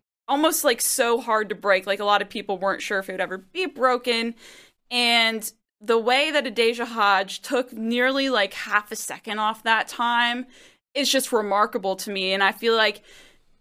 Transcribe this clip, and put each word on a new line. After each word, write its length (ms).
almost, 380
like, 160
so 400
hard 300
to 40
break. 320
Like, 140
a 40
lot 180
of 80
people 260
weren't 260
sure 160
if 100
it 40
would 80
ever 180
be 280
broken. 680
And 600
the 180
way 320
that 140
Adeja 420
Hodge 560
took 300
nearly, 580
like, 240
half 360
a 60
second 420
off 260
that 240
time 580
is 160
just 220
remarkable 640
to 140
me. 220
And 100
I 100
feel 220
like, 280